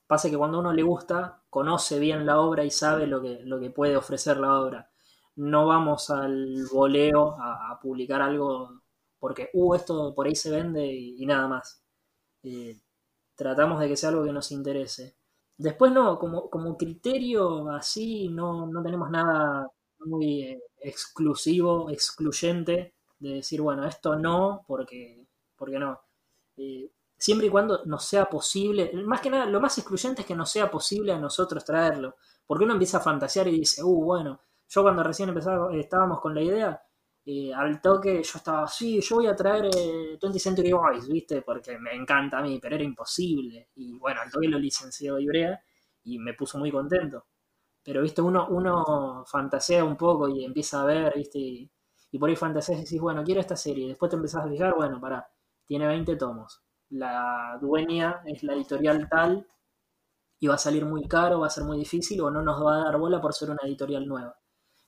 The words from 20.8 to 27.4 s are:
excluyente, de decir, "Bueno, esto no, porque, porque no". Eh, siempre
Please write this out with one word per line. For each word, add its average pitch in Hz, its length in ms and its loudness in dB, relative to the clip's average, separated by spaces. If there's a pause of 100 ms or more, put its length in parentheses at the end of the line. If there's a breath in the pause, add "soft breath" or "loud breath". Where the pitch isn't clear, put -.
excluyente, 170 1040 -2 (240)
de 139 160 -10
decir, 151 260 -6
"Bueno, 143 260 0
esto 151 300 -2
no, 180 520 0
porque, 123 580 -10 (300)
porque 135 220 -8
no". 139 220 -6 (560)
Eh, 135 340 -12 (280)
siempre 214 300 4